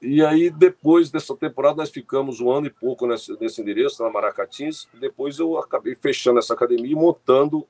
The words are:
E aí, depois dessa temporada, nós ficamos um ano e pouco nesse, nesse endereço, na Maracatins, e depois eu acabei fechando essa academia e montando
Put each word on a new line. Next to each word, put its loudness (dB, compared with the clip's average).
E 2
aí, 4
depois 4
dessa -8
temporada, 0
nós -4
ficamos -6
um 2
ano 0
e -10
pouco -6
nesse, -6
nesse -6
endereço, -2
na -4
Maracatins, -6
e -20
depois -8
eu -2
acabei -6
fechando 0
essa -2
academia 0
e 0
montando 2